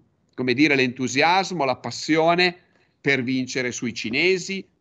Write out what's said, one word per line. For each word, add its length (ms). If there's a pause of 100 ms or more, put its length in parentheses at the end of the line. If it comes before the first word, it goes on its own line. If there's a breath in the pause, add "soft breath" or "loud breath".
(340)
come 220
dire, 180
l'entusiasmo, 920
la 100
passione 800 (440 soft breath)
per 220
vincere 500
sui 220
cinesi, 720 (160)